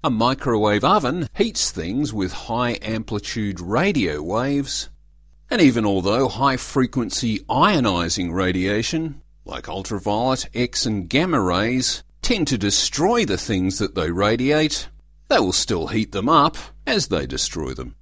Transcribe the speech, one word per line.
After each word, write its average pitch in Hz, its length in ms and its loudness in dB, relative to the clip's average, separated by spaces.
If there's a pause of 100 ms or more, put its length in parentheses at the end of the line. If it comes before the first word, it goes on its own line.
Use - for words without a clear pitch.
A 151 60 2
microwave 110 720 2
oven 170 500 2
heats - 360 0
things 110 420 -4
with 95 200 -2
high 120 500 -2
amplitude 107 760 -4
radio 104 600 0
waves, 131 720 -2 (580)
and 220 140 2
even 117 240 6
although 98 420 2
high 131 300 0
frequency 120 800 0 (100)
ionizing 104 880 2
radiation, 101 880 0 (240)
like - 240 -12
ultraviolet, 104 840 -2
X 120 320 -2
and 101 240 -2
gamma 151 320 2
rays, 104 640 0 (180)
tend 196 280 2
to 127 100 0
destroy 170 680 0
the 98 140 0
things 95 400 -2
that 101 160 -2
they 85 160 0
radiate, 123 760 0 (400)
they 262 100 4
will 95 140 2
still 82 340 -2
heat 110 260 -2
them 101 160 -2
up 156 300 4 (280)
as 214 220 0
they 73 180 -2
destroy 65 460 -6
them. 62 300 -10